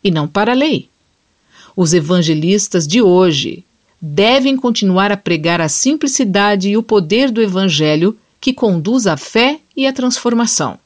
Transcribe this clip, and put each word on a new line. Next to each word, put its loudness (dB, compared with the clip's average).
e 0
não 0
para 0
a 2
lei. -2
Os 0
evangelistas 0
de 2
hoje 2
devem 0
continuar 0
a -2
pregar -2
a -2
simplicidade 0
e 0
o 2
poder 0
do -2
evangelho 0
que -2
conduz 0
à 2
fé -2
e -2
à 0
transformação. -2